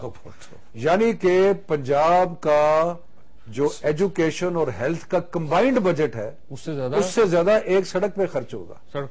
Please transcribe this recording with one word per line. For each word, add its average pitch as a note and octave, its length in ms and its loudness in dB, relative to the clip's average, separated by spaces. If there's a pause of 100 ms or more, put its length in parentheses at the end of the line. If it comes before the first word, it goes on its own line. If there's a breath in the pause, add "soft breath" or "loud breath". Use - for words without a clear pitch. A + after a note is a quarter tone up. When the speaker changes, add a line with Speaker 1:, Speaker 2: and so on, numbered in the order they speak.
Speaker 1:
होगा। - 300 -12 (180)
Speaker 2:
<laughs> - 260 -14
Speaker 1:
यानी F#3 360 4
कि F#3 420 4
पंजाब D#3+ 800 2
का D#3 640 2 (480)
जो C#3 260 -2 (100)
education E3+ 720 0
और D#3 140 0
health B2+ 320 -4
का F3+ 180 0
combined F3 580 0
budget D#3 380 2
है, A2 220 -8 (140)
Speaker 3:
उससे D3+ 220 -8
ज्यादा C3+ 220 -4
Speaker 1:
उससे G3+ 300 2
ज्यादा F3 300 4
एक F#3+ 300 2
सड़क F#3+ 240 -2
पे G3 160 -2
खर्च C3 280 -6
होगा। F#2 260 -12 (120)
Speaker 3:
सड़क C#3+ 180 -8